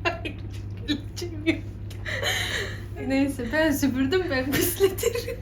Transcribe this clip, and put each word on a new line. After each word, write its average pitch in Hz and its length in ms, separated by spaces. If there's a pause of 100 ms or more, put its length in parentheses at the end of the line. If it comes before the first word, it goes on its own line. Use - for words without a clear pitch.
Hayır, 339 320 (520)
güleceğim 311 580
yok. 320 140 (1500)
Neyse, 269 460
ben 311 180
süpürdüm, 269 580
ben 262 220
pisletirim. 453 920